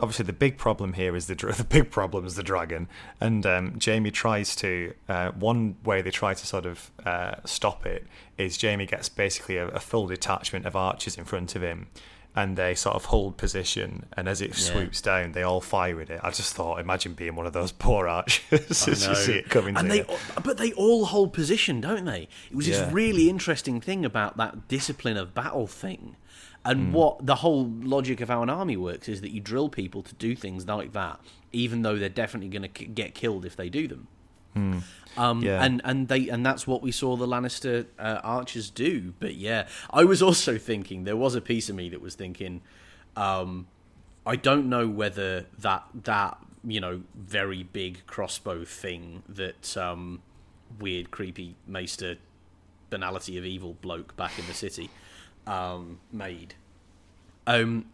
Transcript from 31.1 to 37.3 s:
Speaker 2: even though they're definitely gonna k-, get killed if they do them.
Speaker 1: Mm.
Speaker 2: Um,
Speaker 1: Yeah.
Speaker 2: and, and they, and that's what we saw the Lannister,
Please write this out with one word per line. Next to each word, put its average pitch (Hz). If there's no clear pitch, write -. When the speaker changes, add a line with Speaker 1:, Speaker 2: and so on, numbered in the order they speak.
Speaker 2:
even 117
though 107
they're 98
definitely 101
gonna 98
k-, -
get 107
killed 101
if 87
they 90
do 147
them. 64
Speaker 1:
Mm. 95
Speaker 2:
Um, 117
Speaker 1:
Yeah. 98
Speaker 2:
and, 127
and 131
they, 131
and 120
that's 135
what 131
we 131
saw 127
the 123
Lannister, 123